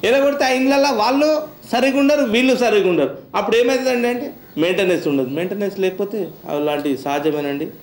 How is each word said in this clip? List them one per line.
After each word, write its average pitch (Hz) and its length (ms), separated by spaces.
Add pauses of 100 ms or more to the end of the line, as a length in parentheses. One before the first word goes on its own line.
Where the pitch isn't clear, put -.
నిలగొడితే 277 400
ఆ 262 40
ఇండ్లలో 269 460
వాళ్ళు 285 480 (300)
సరిగా 254 260
ఉండరు, 285 240
వీళ్ళు 247 340
సరిగా 214 320
ఉండరు. 151 300 (160)
అప్పుడు 214 220
ఏమవుతుందండి 247 520
అంటే 247 240 (260)
maintenance 180 500
ఉండదు. 135 200
maintenance 185 500
లేకపోతే 190 500 (200)
అలాంటి 147 480
సహజమేనండి. 147 720 (160)